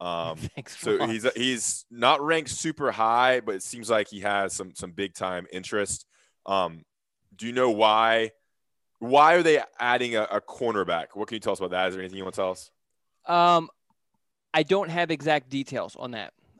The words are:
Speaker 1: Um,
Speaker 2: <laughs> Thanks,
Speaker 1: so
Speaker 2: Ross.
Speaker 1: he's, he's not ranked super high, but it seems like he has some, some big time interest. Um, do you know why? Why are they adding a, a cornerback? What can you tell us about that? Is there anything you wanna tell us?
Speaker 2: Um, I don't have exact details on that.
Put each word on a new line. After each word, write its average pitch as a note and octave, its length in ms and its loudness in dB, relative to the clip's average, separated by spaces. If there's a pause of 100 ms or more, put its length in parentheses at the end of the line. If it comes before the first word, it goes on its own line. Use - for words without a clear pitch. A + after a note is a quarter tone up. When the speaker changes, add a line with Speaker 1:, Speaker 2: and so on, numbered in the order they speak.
Speaker 1:
Um, E2+ 360 -6
Speaker 2:
<laughs> - 180 -12
Thanks, - 240 -16
Speaker 1:
so G#2+ 200 0
Speaker 2:
Ross. A#2+ 120 -2
Speaker 1:
he's, A2+ 240 -2
he's B2 560 -4
not B2+ 300 2
ranked D3+ 300 -2
super C#3+ 420 -4
high, A#2+ 480 4
but G#2+ 160 -6
it F#2 60 -8
seems A#2 280 -8
like G#2+ 180 2
he G2+ 120 -16
has G2+ 320 -2
some, F#2 220 -12
some F2+ 180 -14
big F#2+ 220 -8
time F#2 380 -6
interest. F#2+ 540 -6 (380)
Um, F2 400 -2 (500)
do A2 120 -12
you A#2+ 60 -6
know B2+ 180 2
why? A2 600 4 (680)
Why C#3+ 360 6
are F3+ 80 6
they D3+ 180 6 (200)
adding B2 360 0
a, G#2+ 80 2
a G#2 160 -2
cornerback? F2+ 760 -2
What G2+ 140 -8
can A2+ 80 -8
you G#2+ 40 -8
tell G2+ 140 -2
us F2 40 -8
about F2+ 120 -4
that? F#2 180 0
Is F#2 60 -8
there F#2+ 80 -10
anything F#2 160 -12
you F#2+ 60 -8
wanna F#2 120 -10
tell F#2+ 160 -2
us? - 180 -14 (540)
Speaker 2:
Um, F3 440 4 (840)
I D#3+ 80 4
don't F3+ 280 0
have E3+ 200 -2
exact D3 380 0
details B2+ 480 -8
on B2 160 -12
that. G#2 220 -12 (260)